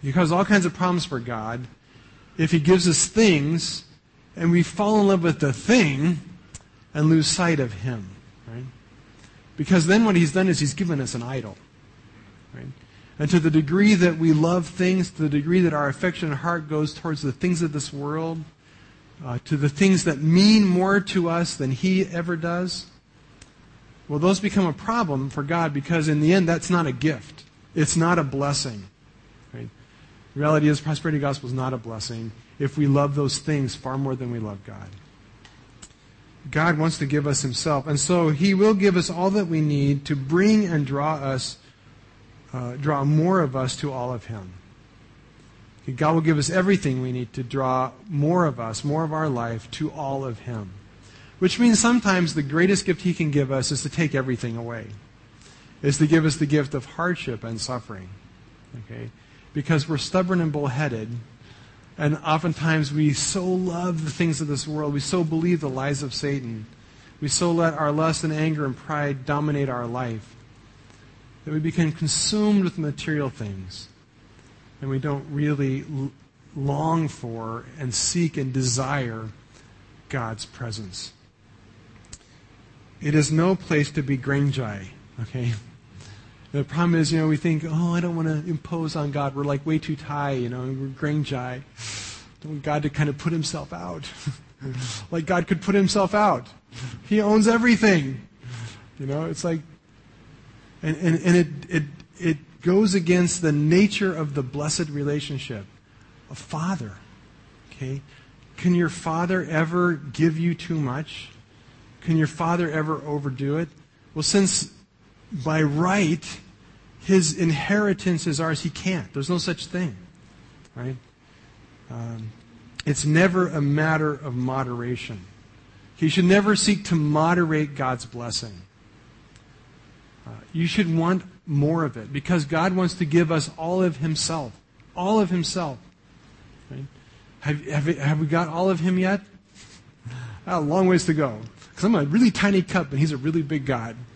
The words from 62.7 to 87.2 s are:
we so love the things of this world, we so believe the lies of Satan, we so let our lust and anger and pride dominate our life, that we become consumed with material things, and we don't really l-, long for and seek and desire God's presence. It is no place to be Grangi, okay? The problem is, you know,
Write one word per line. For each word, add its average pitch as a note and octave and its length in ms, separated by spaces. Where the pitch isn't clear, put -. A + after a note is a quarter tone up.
we D3+ 180
so F3+ 320
love F3+ 600
the D3+ 60
things E3 300
of D#3 80
this C#3 180
world, D3+ 280
we C#3+ 60
so F3+ 220
believe E3 380
the D3 80
lies C3+ 340
of C3 120
Satan, B2 500
we D3 80
so F3 240
let E3 220
our D3 180
lust D#3 320
and D#3 80
anger D#3 320
and C3 100
pride C#3+ 520
dominate D3 420
our A#2+ 180
life, A#2 480
that D3+ 80
we D#3 80
become D#3+ 320
consumed G#3 720
with E3+ 140
material D3 500
things, F#2+ 600
and C#3 80
we C3+ 100
don't C#3 320
really C#3+ 520
l-, C#3 280
long D3+ 500
for A2+ 600
and B2+ 160
seek E3+ 440
and C3+ 120
desire B2+ 800
God's A2+ 380
presence. G#2+ 680
It D3 120
is D3+ 160
no E3+ 240
place D3+ 380
to D3+ 100
be C#3 140
Grangi, C3 720
okay? A#2+ 320
The C#3+ 120
problem E3+ 300
is, D#3+ 180
you E3 60
know, D#3 100